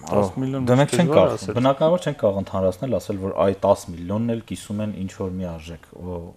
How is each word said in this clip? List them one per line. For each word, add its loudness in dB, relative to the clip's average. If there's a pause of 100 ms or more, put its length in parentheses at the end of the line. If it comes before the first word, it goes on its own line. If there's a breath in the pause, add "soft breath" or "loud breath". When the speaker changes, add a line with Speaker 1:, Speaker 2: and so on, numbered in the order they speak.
Speaker 1:
Տաս 2
միլիոն -4
Speaker 2:
դե 4
մենք 4
չենք 2
Speaker 1:
դժվար 4
է -
Speaker 2:
կարող, 6
Speaker 1:
ասել։ -4
Speaker 2:
բնականաբար 2
չենք -4
կարող 2
ընդհանրացնել, -2
ասել, -4
որ -4
այ 2
տաս 4
միլիոնն -4
էլ -6
կիսում -6
են -4
ինչ -6
որ -6
մի -6
արժեք։ -12
Ո-, -10 (160)